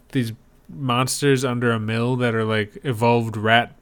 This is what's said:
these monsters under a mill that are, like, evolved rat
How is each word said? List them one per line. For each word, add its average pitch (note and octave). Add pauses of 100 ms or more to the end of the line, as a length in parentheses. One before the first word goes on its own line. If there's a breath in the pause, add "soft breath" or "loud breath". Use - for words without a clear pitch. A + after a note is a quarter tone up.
these A#2 (360)
monsters C3
under B2
a A2+
mill A#2
that B2
are, A2+
like, G#2+
evolved A#2
rat A2